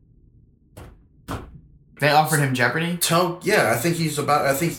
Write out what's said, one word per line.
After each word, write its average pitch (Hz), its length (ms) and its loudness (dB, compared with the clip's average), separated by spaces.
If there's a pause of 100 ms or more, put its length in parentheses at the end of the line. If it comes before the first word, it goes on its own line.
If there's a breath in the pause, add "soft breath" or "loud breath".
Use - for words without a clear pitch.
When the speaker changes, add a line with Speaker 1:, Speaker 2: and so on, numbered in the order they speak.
(2000)
Speaker 1:
They 147 120 2
offered 151 280 4
him 131 160 0
Jeopardy? 156 420 -2
Speaker 2:
Tell, 170 460 0
yeah, 156 300 2
I 117 40 2
think 160 200 -2
he's 151 220 -4
about, 143 280 0
I 135 80 2
think, 165 240 -2